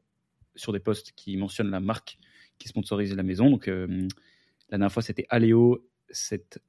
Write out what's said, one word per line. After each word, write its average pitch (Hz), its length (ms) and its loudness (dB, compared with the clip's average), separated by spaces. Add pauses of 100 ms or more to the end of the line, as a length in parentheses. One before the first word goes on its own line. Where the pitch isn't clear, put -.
(560)
sur - 160 -10
des 101 80 -4
posts - 360 -4
qui 98 200 -10
mentionnent 98 340 -4
la 95 120 -4
marque 107 360 -6 (400)
qui - 120 -18
sponsorise 101 440 -4
la 95 80 -4
maison. 92 280 4
Donc, 127 180 2
euh, 92 400 -4 (600)
la 101 80 -4
dernière 101 140 2
fois, 117 120 -2
c'était - 260 -8
Aléo. 117 580 6 (220)
Cette - 580 -10